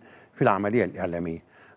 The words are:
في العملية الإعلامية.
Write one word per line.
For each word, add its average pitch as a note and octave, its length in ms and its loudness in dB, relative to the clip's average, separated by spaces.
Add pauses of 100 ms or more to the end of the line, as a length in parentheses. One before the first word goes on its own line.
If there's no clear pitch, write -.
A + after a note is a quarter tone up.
(340)
في - 80 0
العملية G#2 420 2
الإعلامية. E2+ 580 -6 (340)